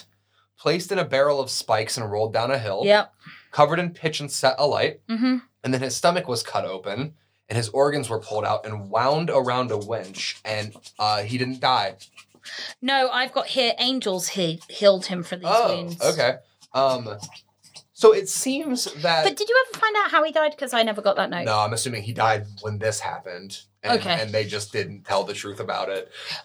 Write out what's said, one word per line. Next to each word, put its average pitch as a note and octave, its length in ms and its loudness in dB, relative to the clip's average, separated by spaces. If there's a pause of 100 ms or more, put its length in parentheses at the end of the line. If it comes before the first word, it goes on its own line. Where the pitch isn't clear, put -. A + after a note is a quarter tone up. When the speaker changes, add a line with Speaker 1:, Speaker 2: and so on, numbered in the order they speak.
(580)
Speaker 1:
placed F3 360 -2
in F#3+ 40 0
a F3 60 2
barrel C#3+ 380 2
of A#2+ 100 -4
spikes A2 460 -2
and A2 120 -4
rolled G#2+ 240 0
down A#2 180 0
a C3+ 60 2
hill, G#2 280 -2
Speaker 2:
Yep. G3+ 280 4 (380)
Speaker 1:
covered D3 280 6
in F3 140 0
pitch D#3 280 -4
and C#3+ 100 -8
set - 260 2
alight, C3 500 0
Speaker 2:
Mm-hmm. B3 320 0 (260)
Speaker 1:
and B2+ 80 0
then B2+ 80 2
his B2+ 160 -4
stomach F3 300 2
was A#2+ 140 -2
cut G2 240 -4
open, G2 480 -6 (360)
and A2 80 -2
his A2+ 120 -2
organs C#3 400 2
were G#2+ 100 -2
pulled G#2+ 260 -4
out G#2+ 200 -2
and G2+ 240 -10
wound C#3 400 2
around B2 420 0
a G#2+ 60 -2
winch, G2+ 680 -6
and, G#2+ 280 -6 (240)
uh, G#2 260 0
he A#2 140 -4
didn't B2+ 220 -4
die. A#2 380 2 (840)
Speaker 2:
No, C4 280 2
I've B3 240 -2
got - 140 -2
here A#3+ 300 2
angels A#3 520 0
he-, E3+ 400 -2
healed G3 380 4
him F3+ 140 -4
for F3 140 -8
these F3 140 -6
Speaker 1:
Oh, G#3 260 4
Speaker 2:
wounds. E3+ 260 -6
Speaker 1:
okay. C3+ 360 4 (360)
Um, B2 440 0 (760)
so A3 200 10
it G3 160 -2
seems C4+ 560 -2 (160)
that D#4+ 240 4
Speaker 2:
But G4 100 2
did G#4+ 140 -4
you B4+ 220 6
ever - 80 -8
find A4 180 2
out G4 140 2
how D#4 120 4
he D#4 80 -2
died? D4+ 260 2
'Cause B3+ 160 -8
I A#3 100 4
never A3 180 -2
got G3+ 140 2
that - 140 0
note. F3 160 -4
Speaker 1:
No, G#2+ 140 2
I'm G#2+ 140 2
assuming A2+ 300 -4
he A2 100 -6
died A2 320 2 (160)
when G#2 160 -4
this G#2+ 220 -2
happened, F2+ 600 -10 (240)
and, A3+ 160 2
Speaker 2:
Okay. F3 220 -2
Speaker 1:
and G#2+ 100 -6
they G#2+ 140 0
just G#2 260 -8
didn't G2+ 320 -6
tell G2 200 0
the G2+ 100 -8
truth G2+ 260 -10
about G2+ 300 -4
it. F#2+ 200 -6 (340)